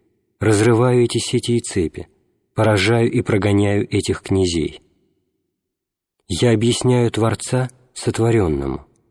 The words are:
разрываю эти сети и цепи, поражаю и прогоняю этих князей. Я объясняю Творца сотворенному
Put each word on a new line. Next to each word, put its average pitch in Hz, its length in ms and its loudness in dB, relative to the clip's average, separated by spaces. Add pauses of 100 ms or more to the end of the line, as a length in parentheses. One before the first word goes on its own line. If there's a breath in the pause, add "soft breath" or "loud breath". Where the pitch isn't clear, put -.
(380)
разрываю 117 680 4
эти 117 140 -2
сети 120 380 -2
и 113 40 0
цепи, 85 480 -6 (460)
поражаю 110 560 2
и 117 120 -2
прогоняю 101 680 0
этих 95 320 -2
князей. 85 580 -2 (1500)
Я 117 240 2
объясняю 117 580 2
Творца 113 600 -2 (240)
сотворенному 80 920 -2 (240)